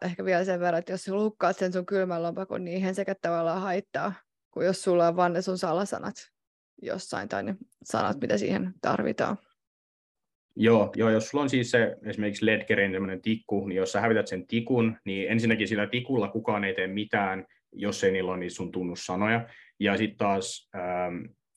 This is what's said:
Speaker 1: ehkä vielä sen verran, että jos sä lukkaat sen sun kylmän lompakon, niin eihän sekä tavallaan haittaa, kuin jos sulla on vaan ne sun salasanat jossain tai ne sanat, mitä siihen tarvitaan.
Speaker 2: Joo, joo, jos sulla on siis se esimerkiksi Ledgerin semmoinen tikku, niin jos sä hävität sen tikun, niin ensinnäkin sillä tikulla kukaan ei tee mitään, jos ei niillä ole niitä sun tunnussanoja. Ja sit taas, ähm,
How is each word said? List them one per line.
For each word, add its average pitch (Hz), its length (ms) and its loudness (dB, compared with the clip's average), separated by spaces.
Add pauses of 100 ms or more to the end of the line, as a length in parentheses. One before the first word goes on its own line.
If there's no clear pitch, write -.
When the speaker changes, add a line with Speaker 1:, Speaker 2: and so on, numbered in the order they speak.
Speaker 1:
ehkä 180 220 -4
vielä 185 200 2
sen 185 160 -2
verran, 175 180 2
että 180 140 -4
jos 190 120 -6
sä 190 100 -4
lukkaat 202 420 0
sen 185 160 -2
sun 180 140 -4
kylmän 180 360 0
lompakon, 185 420 -6
niin 175 100 -6
eihän 190 200 -2
sekä 196 280 -4
tavallaan 170 380 0
haittaa, 185 520 -2 (380)
kuin - 160 -2
jos 185 160 2
sulla 175 260 6
on 170 80 2
vaan 175 160 4
ne 180 100 0
sun 185 160 -2
salasanat 185 560 -2 (680)
jossain - 460 -6
tai 98 140 -2
ne 202 140 -4 (280)
sanat, - 360 0
mitä - 180 0
siihen 190 420 -2
tarvitaan. - 580 0 (1160)
Speaker 2:
Joo, 110 400 6
joo, 110 140 4
jos 110 180 2
sulla 143 140 0
on 139 80 0
siis 123 200 2
se 113 340 4
esimerkiksi 104 420 -2
Ledgerin 101 460 2
semmoinen 95 300 -4
tikku, 110 440 -2
niin 92 100 -4
jos 95 160 0
sä 101 80 0
hävität 110 260 2
sen 92 200 -8
tikun, 117 580 0
niin 98 260 -4
ensinnäkin 110 380 2
sillä 104 180 0
tikulla 123 420 -2
kukaan 107 360 -2
ei 98 100 -2
tee 95 120 -2
mitään, 98 600 -2 (260)
jos 101 320 -2
ei 95 80 6
niillä 92 180 -2
ole 92 80 -4
niitä 90 160 -6
sun - 180 -6
tunnussanoja. 95 760 -2 (320)
Ja - 160 4
sit 107 200 0
taas, 98 580 0
ähm, 90 420 -4 (400)